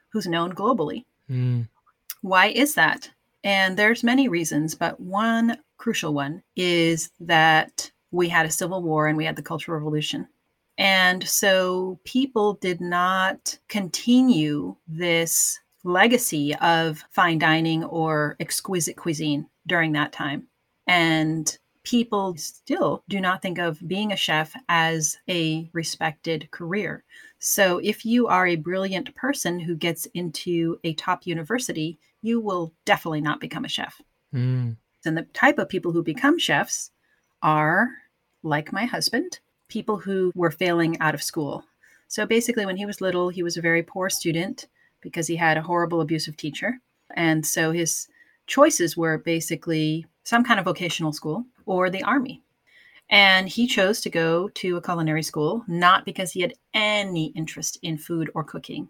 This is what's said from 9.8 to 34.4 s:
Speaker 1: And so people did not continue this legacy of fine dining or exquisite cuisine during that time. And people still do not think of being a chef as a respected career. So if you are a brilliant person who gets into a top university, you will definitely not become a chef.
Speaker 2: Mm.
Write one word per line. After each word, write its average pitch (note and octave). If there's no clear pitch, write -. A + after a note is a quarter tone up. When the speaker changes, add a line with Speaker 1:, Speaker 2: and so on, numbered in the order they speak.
Speaker 1:
And F#3
so F#3
people A#3
did F3+
not F#3
continue F#3+
this E3
legacy F3+
of E3
fine E3+
dining D#3+
or D#3
exquisite F3
cuisine D3+
during E3
that D3
time. -
And D#3+
people G#3
still -
do G3
not F#3
think F3+
of E3+
being G3+
a F3
chef D#3
as E3
a E3
respected D#3+
career. F3
So F#3
if G3+
you A#3
are F3+
a E3+
brilliant F#3
person F3+
who E3+
gets E3
into E3+
a D#3+
top -
university, E3
you A#3
will F3+
definitely E3
not D3+
become D#3
a D3+
chef. -
Speaker 2:
Mm. B2